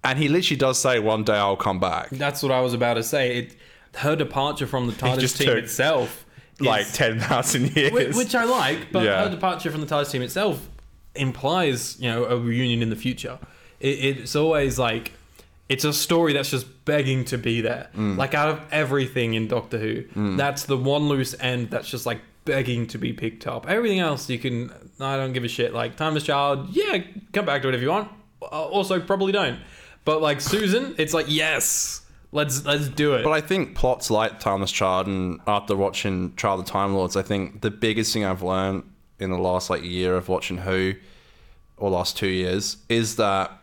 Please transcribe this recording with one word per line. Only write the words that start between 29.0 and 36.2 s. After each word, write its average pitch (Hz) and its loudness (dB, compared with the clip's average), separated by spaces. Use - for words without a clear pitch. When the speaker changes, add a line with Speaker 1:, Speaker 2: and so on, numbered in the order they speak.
Speaker 2:
don't. 180 0
But, 156 4
like, 147 2
Susan, 220 0
it's 156 0
like, 160 2
yes, 151 0
let's, 143 0
let's 147 2
do 147 2
it. 113 2
Speaker 1:
But 147 4
I 156 2
think 175 0
plots - 2
like 110 2
Timeless 98 0
Child 95 2
and 92 -2
after 104 2
watching 95 -2